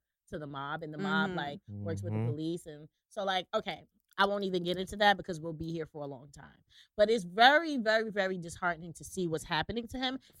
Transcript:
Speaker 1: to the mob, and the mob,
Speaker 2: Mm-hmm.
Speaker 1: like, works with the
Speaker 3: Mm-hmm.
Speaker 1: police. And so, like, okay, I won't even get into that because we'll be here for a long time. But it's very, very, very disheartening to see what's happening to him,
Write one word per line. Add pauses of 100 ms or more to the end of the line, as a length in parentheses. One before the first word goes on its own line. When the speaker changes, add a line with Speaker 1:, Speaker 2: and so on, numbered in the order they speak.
(300)
Speaker 1:
to
the
mob,
and
the
mob,
Speaker 2:
Mm-hmm.
Speaker 1:
like,
works
with
the
Speaker 3:
Mm-hmm.
Speaker 1:
police.
And (200)
so,
like,
okay, (320)
I
won't
even
get
into
that
because
we'll
be
here
for
a
long
time. (520)
But
it's
very,
very,
very
disheartening
to
see
what's
happening
to
him, (220)